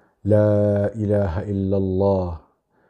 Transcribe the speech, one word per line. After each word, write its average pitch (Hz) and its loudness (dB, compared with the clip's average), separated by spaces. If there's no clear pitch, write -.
laa 104 2
ilaaha 101 -2
illa 98 -2
Allah, 92 0